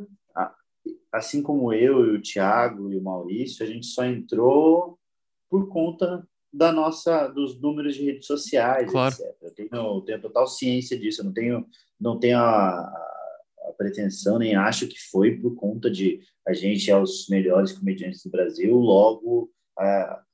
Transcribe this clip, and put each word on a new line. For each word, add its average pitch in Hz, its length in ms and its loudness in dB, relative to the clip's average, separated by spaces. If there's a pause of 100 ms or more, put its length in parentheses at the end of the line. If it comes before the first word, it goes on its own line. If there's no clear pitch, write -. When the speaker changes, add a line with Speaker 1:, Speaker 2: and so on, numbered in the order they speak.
(360)
Speaker 1:
a-, - 180 -6 (580)
assim 113 300 -4
como 135 320 0
eu 123 320 6
e 107 120 2
o 101 40 -10
Thiago 101 720 0
e 95 40 -4
o 92 60 -4
Maurício, 95 640 -6
a - 20 -6
gente 117 200 -10
só 127 180 -4
entrou 139 920 2 (500)
por 196 180 0
conta 175 580 -4 (280)
da 160 180 4
nossa, 156 560 0
dos 135 320 -6
números 147 360 -2
de 143 100 -6
redes 139 220 -6
sociais, 127 640 0
Speaker 2:
Claro. 131 240 0
Speaker 1:
et - 40 -14
cetera. - 240 -12
Eu 85 100 -16
tenho, 104 220 -14
eu 107 280 -4
tenho 104 200 -8
total 113 260 0
ciência 127 500 -4
disso, 107 240 -6
eu 101 40 -6
não 95 80 -6
tenho, 117 340 -2 (320)
não 117 200 -2
tenho 123 180 4
a, 104 420 4
a - 960 -14
pretensão, 101 600 -2
nem 113 180 2
acho 107 320 0
que - 120 -16 (120)
foi 107 260 4
por 117 180 -4
conta 113 340 -4
de 95 320 -2 (260)
a 92 60 0
gente 98 360 -2
é 98 80 6
os 95 320 -2
melhores 95 420 4
comediantes 92 520 -6
do 90 80 -14
Brasil, 92 440 0
logo 113 760 4 (260)
a, 98 460 -2 (100)